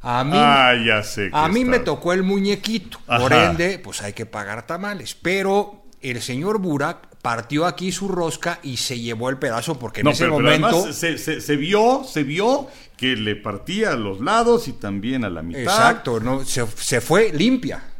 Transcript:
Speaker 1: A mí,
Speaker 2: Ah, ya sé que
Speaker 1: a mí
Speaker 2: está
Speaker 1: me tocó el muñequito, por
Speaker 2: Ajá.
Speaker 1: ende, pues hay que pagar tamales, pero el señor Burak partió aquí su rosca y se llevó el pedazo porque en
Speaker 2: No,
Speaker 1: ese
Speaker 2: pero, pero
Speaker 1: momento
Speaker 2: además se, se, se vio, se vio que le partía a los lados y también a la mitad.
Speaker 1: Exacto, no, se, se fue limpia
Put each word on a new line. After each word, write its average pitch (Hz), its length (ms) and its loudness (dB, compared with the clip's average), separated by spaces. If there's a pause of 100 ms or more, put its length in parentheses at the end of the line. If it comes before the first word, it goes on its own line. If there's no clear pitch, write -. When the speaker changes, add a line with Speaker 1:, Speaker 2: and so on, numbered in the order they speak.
Speaker 1:
A 123 160 0
mí, 147 120 0
Speaker 2:
Ah, 139 400 6 (100)
ya 110 160 4
sé 101 300 -4
que - 40 -6
Speaker 1:
a 156 120 2
mí 214 140 2
Speaker 2:
está 247 100 2
Speaker 1:
me 247 80 4
tocó 165 340 -2
el 190 80 2
muñequito, 202 840 -2
por 123 260 4
Speaker 2:
Ajá. 110 160 8
Speaker 1:
ende, 170 300 0
pues 98 240 -12
hay 101 100 -8
que 110 140 -10
pagar 107 400 -8
tamales, 180 520 -8
pero 196 640 0 (180)
el 123 220 -6
señor 165 380 -2
Burak 160 480 -2 (160)
partió 123 420 -2
aquí 180 260 -2
su 196 160 -6
rosca 170 540 -4
y 127 160 -8
se 123 220 -4
llevó 117 320 -4
el 135 80 -6
pedazo 131 400 -2
porque 107 220 -6
en - 40 2
Speaker 2:
No, 196 60 4
Speaker 1:
ese - 140 0
Speaker 2:
pero, 151 120 2
pero - 80 2
Speaker 1:
momento 151 220 4
Speaker 2:
además 165 280 2
se, 160 220 -2
se, 151 240 -4
se 147 140 0
vio, 214 520 2
se 156 140 -4
vio 208 460 0 (280)
que 127 200 0
le 107 200 -2
partía 160 580 -4
a - 20 0
los 101 260 -4
lados 226 460 4
y 135 60 -8
también 110 520 -4
a 98 60 -2
la 82 100 -6
mitad. 85 200 -8
Speaker 1:
Exacto, 202 580 2
no, 127 260 -2
se, 120 220 -2 (100)
se 123 240 0
fue 208 320 4
limpia 202 500 0 (160)